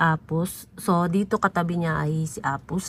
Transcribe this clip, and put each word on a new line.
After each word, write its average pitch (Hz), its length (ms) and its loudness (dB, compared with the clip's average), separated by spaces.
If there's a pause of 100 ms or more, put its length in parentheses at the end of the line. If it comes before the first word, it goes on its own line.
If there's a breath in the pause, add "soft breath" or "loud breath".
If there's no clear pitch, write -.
apus. 165 640 0 (160)
So, 175 320 2
dito 202 240 0
katabi 170 480 0
niya 151 240 0
ay 160 160 0
si - 160 -8
apus. 139 480 -4